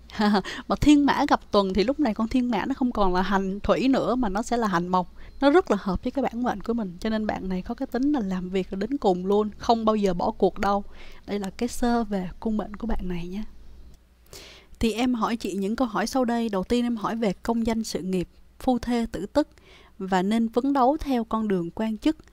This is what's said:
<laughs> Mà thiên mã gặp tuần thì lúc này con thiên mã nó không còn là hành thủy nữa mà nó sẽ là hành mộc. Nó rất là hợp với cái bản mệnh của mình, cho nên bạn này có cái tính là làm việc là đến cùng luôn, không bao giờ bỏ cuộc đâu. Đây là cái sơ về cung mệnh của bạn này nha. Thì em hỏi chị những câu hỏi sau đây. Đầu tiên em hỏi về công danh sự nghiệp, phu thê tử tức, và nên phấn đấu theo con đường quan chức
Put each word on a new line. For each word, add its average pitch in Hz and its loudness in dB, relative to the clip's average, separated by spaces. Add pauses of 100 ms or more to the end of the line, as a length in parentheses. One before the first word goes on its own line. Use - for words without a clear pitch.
(200)
<laughs> 208 4 (260)
Mà 196 0
thiên 294 6
mã 277 2
gặp - 0
tuần 196 4
thì 190 4
lúc 277 0
này 233 2
con 226 -2
thiên 247 0
mã 196 0
nó 269 -2
không 247 0
còn 196 4
là 185 4
hành 196 0
thủy 214 2
nữa 214 4
mà 247 2
nó 196 -2
sẽ 240 -2
là 226 2
hành 175 0
mộc. 180 0 (280)
Nó 277 6
rất 339 4
là 208 2
hợp 180 -2
với 254 -2
cái 262 -2
bản 233 -2
mệnh 208 -2
của 233 -2
mình, 190 -4
cho 226 -2
nên 220 -2
bạn 185 -4
này 185 -2
có 240 -6
cái 262 -6
tính 269 0
là 294 2
làm 185 -4
việc 190 -2
là 190 -6
đến 220 -4
cùng 185 2
luôn, 208 2
không 226 0
bao 214 4
giờ 196 2
bỏ 190 -2
cuộc - 0
đâu. 202 0 (440)
Đây 202 -4
là 190 -6
cái 240 -4
sơ 240 0
về 190 -4 (100)
cung 220 -2
mệnh 208 -6
của 226 -8
bạn 190 -2
này 175 -4
nha. 202 -8 (1400)
Thì 226 2
em 247 0
hỏi 226 -2
chị - -6
những 196 -2
câu 254 0
hỏi 202 -2
sau 262 0
đây. 233 0
Đầu 190 -2
tiên 240 0
em 240 -2
hỏi 226 -4
về 220 0
công 233 -2
danh 226 0
sự - -6
nghiệp, 185 -2 (320)
phu 247 2
thê 240 -2
tử 175 -6
tức, 294 0 (520)
và 190 2
nên 220 2
phấn 269 0
đấu 277 4
theo 254 0
con 220 -2
đường 180 0
quan 220 -4
chức 311 0 (160)